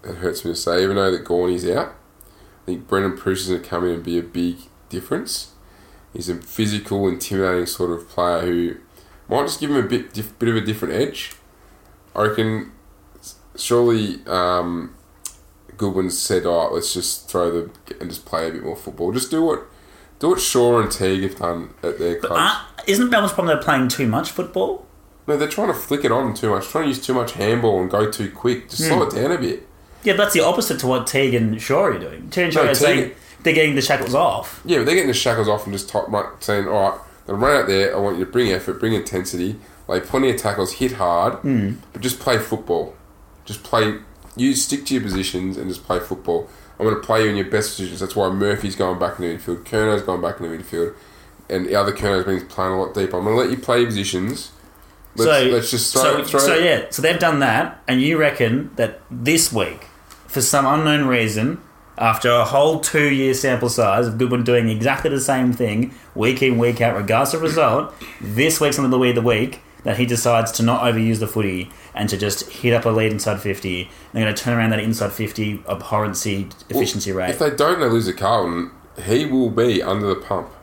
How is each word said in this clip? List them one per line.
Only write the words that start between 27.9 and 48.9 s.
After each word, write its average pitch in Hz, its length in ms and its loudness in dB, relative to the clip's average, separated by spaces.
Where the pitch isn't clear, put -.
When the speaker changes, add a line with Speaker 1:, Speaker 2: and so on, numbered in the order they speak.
Speaker 1:
go 107 180 2
too 104 220 -6
quick. - 380 -2
Just - 160 -4
slow 160 200 2
Speaker 2:
Hmm. - 120 -4
Speaker 1:
it - 40 0
down 143 120 0
a 175 40 -2
bit. - 300 -4
Speaker 2:
Yeah, 202 100 4
but 170 100 2
that's 202 100 0
the 165 80 4
opposite 160 380 2
to 127 80 -2
what 127 200 0
Teague 135 260 2
and 110 280 2
Shaw 165 240 2
are 110 140 0
doing. 82 300 -12
Teague 180 160 0
and 160 80 -2
Shaw 156 100 4
Speaker 1:
No, 127 60 4
Speaker 2:
are 135 60 4
saying 139 340 4
Speaker 1:
Teague - 60 -16
Speaker 2:
they're 165 100 4
getting 156 220 4
the 135 60 2
shackles 131 340 0
off. 143 500 0
Speaker 1:
Yeah, 165 120 2
but 117 80 2
they're 156 100 4
getting 175 140 2
the 120 40 0
shackles 113 360 0
off 104 160 0
and 101 80 -8
just 98 160 -8
top, 101 200 -2
right, 101 160 -2
saying, 101 280 -2
"All 98 240 2
right, - 80 -8
then 101 120 -4
run 139 220 4
out 90 60 0
there. 98 280 2
I 95 40 0
want 101 180 -2
you 92 80 -2
to - 60 -16
bring 120 200 2
effort, 90 280 -2
bring 113 140 2
intensity, 92 640 -4
lay 92 120 0
plenty 131 300 0
of 101 80 0
tackles, 98 360 -2
hit 123 200 -2
hard, 95 460 2
Speaker 2:
Hmm. 110 320 0
Speaker 1:
but - 100 -14
just 123 180 -4
play 123 200 0
football. - 540 -4
Just - 180 -14
play, 107 320 2
you 131 200 2
stick - 320 -2
to 139 80 -2
your 117 80 0
positions 95 540 -4
and 73 120 -6
just 90 160 -10
play 92 140 -2
football. 85 500 -4
I'm 104 80 0
gonna 107 120 0
play 110 240 2
you 107 80 2
in 101 40 -2
your 98 140 0
best 107 220 -2
positions." 87 280 -8
That's 95 160 -6
why 98 140 2
Murphy's 101 460 -2
going 92 240 -2